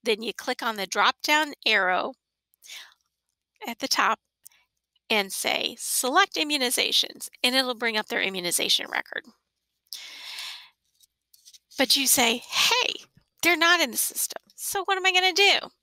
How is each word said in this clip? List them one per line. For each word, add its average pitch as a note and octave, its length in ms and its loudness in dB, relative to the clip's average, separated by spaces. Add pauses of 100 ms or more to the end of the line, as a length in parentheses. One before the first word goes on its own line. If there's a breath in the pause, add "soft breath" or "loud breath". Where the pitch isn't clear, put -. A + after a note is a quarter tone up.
then A3 180 0
you A3+ 120 -6
click - 300 -6
on - 140 -4
the F#3+ 100 -4
drop-down C#4+ 640 2 (120)
arrow G3 480 2 (1500 loud breath)
at A#3 120 -8
the C4+ 80 -6
top - 320 0 (920 loud breath)
and G3 200 0
say, - 460 -4
"Select - 600 0
immunizations," - 920 -2 (140)
and B3 100 2
it'll B3+ 220 0
bring A3+ 220 -2
up G#3+ 100 -4
their G#3 160 -2
immunization F#3 680 -2
record. - 360 -6 (2500 loud breath)
But C4+ 180 2
you C#4 120 0
say, A#3+ 300 2
"Hey, - 580 0 (480)
they're E4+ 120 4
not E4+ 240 4
in C4+ 120 0
the - 60 -4
system, - 440 -4 (140)
so - 300 -6
what F#4+ 120 0
am F4+ 80 -4
I F#4+ 60 6
gonna F#4 220 4
do?" F#4+ 260 6 (240)